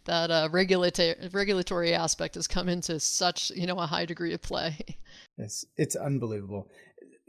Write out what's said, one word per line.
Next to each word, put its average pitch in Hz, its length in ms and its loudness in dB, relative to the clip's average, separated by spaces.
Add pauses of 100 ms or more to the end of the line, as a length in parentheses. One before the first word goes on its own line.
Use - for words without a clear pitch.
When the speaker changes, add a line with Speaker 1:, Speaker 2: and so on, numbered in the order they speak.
Speaker 1:
that, 170 260 2
uh, 160 200 4
regulata-, 180 840 4
regulatory 185 580 2
aspect 165 440 0
has 170 100 -4
come 180 220 0
into 170 320 0
such, - 500 0
you 175 160 -4
know, 180 120 -2
a 170 80 0
high 170 200 -2
degree 170 260 -4
of 170 100 -6
play. 165 360 -4
<laughs> - 180 -12 (400)
Speaker 2:
It's, - 280 -10 (120)
it's 147 200 0
unbelievable. 107 760 -4 (580)